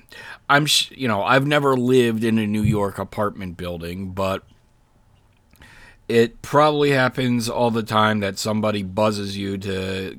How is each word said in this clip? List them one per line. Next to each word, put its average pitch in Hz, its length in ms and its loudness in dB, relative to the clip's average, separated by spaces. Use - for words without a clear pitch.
I'm 143 180 4
sh-, - 260 -2
you 127 160 -4
know, 101 160 0
I've 131 220 4
never 143 300 2
lived 120 460 4
in 110 160 2
a 110 80 0
New 107 160 -2
York 104 360 0
apartment 98 580 -6
building, 87 540 -8
but 95 340 -4
it 117 340 2
probably 147 480 2
happens 127 580 0
all 117 240 0
the 113 100 -2
time 107 380 2
that 101 180 -4
somebody 107 460 -2
buzzes 101 520 -2
you 98 220 -6
to 95 600 -6